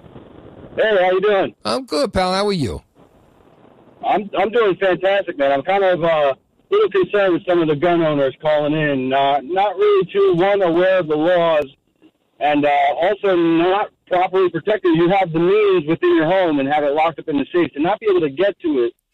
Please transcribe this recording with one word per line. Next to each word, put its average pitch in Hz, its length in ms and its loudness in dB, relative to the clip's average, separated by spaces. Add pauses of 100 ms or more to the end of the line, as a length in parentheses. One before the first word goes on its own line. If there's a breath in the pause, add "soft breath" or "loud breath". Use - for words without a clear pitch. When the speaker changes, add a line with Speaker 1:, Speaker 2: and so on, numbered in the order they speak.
(760)
Speaker 1:
Hey, 208 260 0
how 180 100 2
you 190 100 0
doing? 190 340 0 (100)
Speaker 2:
I'm 240 200 -4
good, 285 280 -4
pal. 185 200 -2
How 202 140 -2
are 202 60 -2
you? 107 280 -4 (1200)
Speaker 1:
I'm, 196 320 -2
I'm 196 120 0
doing 208 280 0
fantastic, 185 600 -2
man. 139 140 0
I'm 139 120 0
kind 196 200 -2
of, 180 200 0
uh, 170 40 0
a 151 300 0 (340)
little 220 180 2
concerned 202 440 0
with 156 120 -4
some 175 160 0
of 160 60 0
the 156 80 0
gun 170 260 0
owners 143 400 0
calling 151 320 0
in. 143 380 -2
Uh, 139 300 2
not 185 340 -2
really 202 360 2
too, 196 240 2
one, 196 260 2
aware 185 380 2
of 165 80 -4
the 156 100 0
laws, 165 480 2 (760)
and, 147 260 0
uh, 147 40 2 (320)
also 196 340 0
not 170 540 0 (180)
properly 185 440 0
protected. 180 440 -2
You 170 140 2
have 190 240 0
the 160 60 -2
means 190 480 2
within 170 280 0
your 160 120 2
home 175 320 0
and 135 100 -2
have 151 160 0
it 143 80 0
locked 156 260 -2
up - 80 -14
in 147 120 -2
the 135 120 -4
safe. 175 220 0
To 285 80 -6
not 320 180 -2
be 440 100 -4
able 370 120 2
to 311 80 -2
get 294 320 -2
to 285 240 0
it, 117 80 -6 (200)